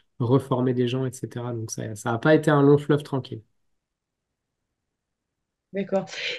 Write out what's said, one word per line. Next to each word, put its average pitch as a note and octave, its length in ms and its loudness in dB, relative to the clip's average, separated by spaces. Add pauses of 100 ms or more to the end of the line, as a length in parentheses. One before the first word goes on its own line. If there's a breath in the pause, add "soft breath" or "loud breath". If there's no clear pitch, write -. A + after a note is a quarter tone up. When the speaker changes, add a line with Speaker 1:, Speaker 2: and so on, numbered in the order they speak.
(200)
Speaker 1:
reformer B2+ 540 2
des B2 140 0
gens, C3 180 -4
et B2+ 80 -6
cetera. A#2+ 400 -10
Donc, A2 180 -10
ça, A2 240 -10
ça A#2 180 -6
a A2+ 60 -4
pas D#3 160 6
été D3+ 160 2
un C#3+ 100 4
long C#3+ 160 8
fleuve D3 260 0
tranquille. A#2+ 380 -8 (2250)
Speaker 2:
D'accord. F#3+ 320 -2 (340 loud breath)